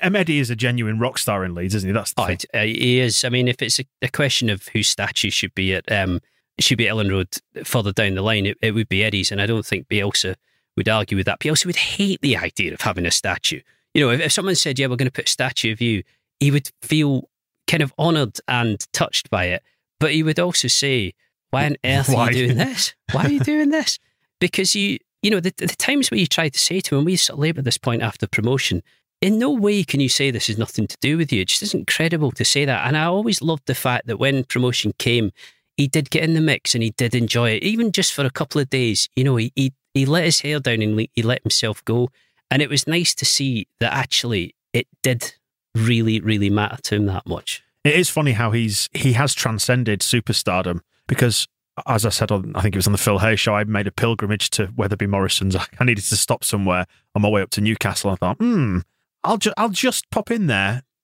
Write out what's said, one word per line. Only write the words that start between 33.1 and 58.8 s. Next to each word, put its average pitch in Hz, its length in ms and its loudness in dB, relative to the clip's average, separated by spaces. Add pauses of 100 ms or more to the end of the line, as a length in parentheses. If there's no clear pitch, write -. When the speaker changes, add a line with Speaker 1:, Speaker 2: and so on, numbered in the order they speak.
Speaker 2:
loved 160 260 -2
the 127 80 -2
fact 123 320 -2
that 113 100 -4
when 135 280 2
promotion 123 520 0
came, 117 340 2 (460)
he 143 100 2
did 143 220 -2
get 160 140 0
in 165 100 2
the 160 80 4
mix 151 320 0
and 117 100 0
he 113 140 0
did 120 160 0
enjoy 120 380 2
it, 110 120 0
even 220 280 0
just - 220 0
for 139 120 0
a 127 60 0
couple - 280 -2
of 135 120 0
days. 123 440 2
You 131 80 2
know, 135 120 4
he, 117 200 0
he, 135 180 0 (200)
he 135 140 4
let 160 180 2
his 165 160 2
hair 147 180 -2
down 120 220 0
and 107 140 2
le-, 110 180 0
he - 80 0
let 120 220 0
himself - 420 -2
go. 123 240 0 (400)
And 135 140 2
it 135 60 -2
was 135 180 0
nice 165 280 0
to - 100 -6
see 127 420 0 (120)
that 117 140 0
actually 120 640 -2 (180)
it - 140 -2 (160)
did 123 320 -2 (400)
really, 113 440 2
really 101 300 2
matter 104 320 0
to - 140 -4
him 104 100 2
that 92 220 -4
much. - 360 -8 (200)
Speaker 1:
It 147 120 2
is 180 140 4
funny 147 240 0
how 110 180 0
he's, 113 400 0
he 131 220 2
has 131 220 2
transcended 113 640 0
superstardom 92 800 0 (260)
because, - 400 2 (400)
as 110 180 2
I 107 40 2
said - 220 -2
on, 101 240 -2
I 92 60 -2
think 95 140 0
it - 20 0
was 92 100 0
on 101 40 4
the 101 80 2
Phil 101 200 2
Hay 110 160 4
show, 104 200 0
I 104 80 0
made 104 240 -2
a 98 40 -4
pilgrimage 107 600 -2
to 98 240 -2
Weatherby 101 320 -2
Morrison's. 98 480 0 (120)
<laughs> - 120 -20
I 123 40 2
needed 120 220 2
to 107 120 0
stop - 260 0
somewhere 92 420 0 (300)
on 104 60 4
my 104 80 4
way 104 120 4
up 92 100 -4
to 104 100 -2
Newcastle. 104 500 0
I 95 40 0
thought, 92 220 -2
"Hmm, 160 420 2 (440)